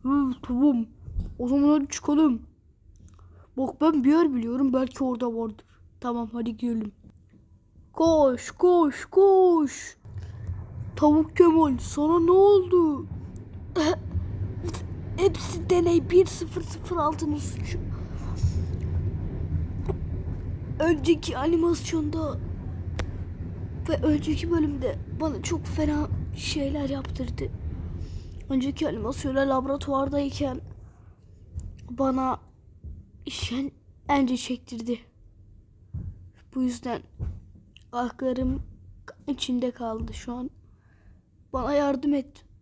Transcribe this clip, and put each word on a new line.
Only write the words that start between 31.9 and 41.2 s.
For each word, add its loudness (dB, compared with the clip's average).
işen-, -6
ence 2
çektirdi. -6
Bu -2
yüzden -4
ayaklarım -2
içinde -2
kaldı -8
şu -12
an. -8